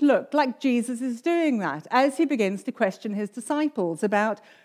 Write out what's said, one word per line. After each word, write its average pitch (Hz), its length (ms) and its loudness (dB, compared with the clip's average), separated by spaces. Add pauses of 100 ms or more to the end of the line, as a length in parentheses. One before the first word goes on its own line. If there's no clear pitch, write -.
look 277 340 2
like 277 240 0
Jesus 240 420 -2
is 240 180 -6
doing 330 380 0
that 156 320 -4
as 269 280 4
he 330 80 2
begins 202 380 0
to 247 80 -6
question 208 440 -4
his 208 160 -6
disciples 247 720 -2
about, 208 360 0 (260)